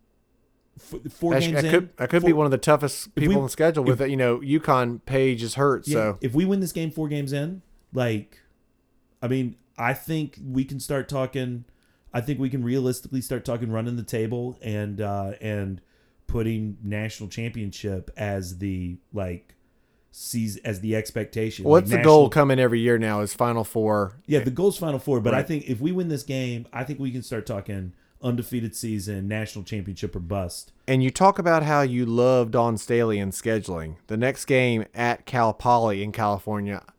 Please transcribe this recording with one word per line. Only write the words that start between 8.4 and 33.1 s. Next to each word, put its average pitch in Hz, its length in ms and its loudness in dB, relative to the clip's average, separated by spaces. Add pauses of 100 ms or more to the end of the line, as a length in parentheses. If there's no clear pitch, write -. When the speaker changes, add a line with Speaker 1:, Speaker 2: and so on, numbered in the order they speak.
Speaker 1:
I 123 60 -4
mean, 127 280 -2 (220)
I 120 160 0
think 156 480 -6
we 131 220 -2
can 139 140 -12
start 131 300 -4
talking. 127 560 -4 (480)
I 123 80 -2
think 127 180 -4
we 135 120 -2
can 131 120 -4
realistically 127 600 -2
start 120 240 -6
talking 120 260 -4
running 117 240 -4
the 120 60 -6
table 120 600 -4
and, 104 380 -6
uh, 101 400 -4
and 101 400 -6 (460)
putting 110 560 -4
national 107 480 -6
championship 104 880 -8
as 98 420 -6
the, 92 400 -6 (160)
like, 90 400 -8 (560)
seas-, 110 480 -6
as 101 220 -6
the 110 160 -2
expectation. 110 680 -4
Speaker 2:
What's 160 260 6
Speaker 1:
Like, - 100 4
Speaker 2:
the - 40 2
goal 151 200 12
Speaker 1:
national 113 60 2
Speaker 2:
coming 139 280 4
every 120 220 4
year 117 180 4
now 107 240 0
is 101 120 -4
Final 117 300 0
Four. 104 640 0
Speaker 1:
Yeah, 147 140 2
the 123 100 -2
goal's 180 260 0
Final 151 220 -2
Four, 131 220 0
but 120 120 2
I 131 60 2
Speaker 2:
Right. 135 80 -2
Speaker 1:
think 151 220 -4
if 120 120 -2
we 160 120 -2
win 180 160 -2
this 143 140 -4
game, 123 500 -6
I 127 120 -6
think 135 160 -10
we 135 100 -4
can 123 120 -6
start 113 240 -8
talking 98 480 -8 (260)
undefeated 120 540 -2
season, 101 540 -6
national 107 360 -6
championship 98 520 -8
or - 20 -6
bust. 90 540 -6 (160)
Speaker 2:
And 131 160 4
you 131 60 2
talk 196 280 4
about 165 240 2
how 147 200 2
you 123 220 0
love 120 460 4
Dawn 117 260 2
Staley 113 440 2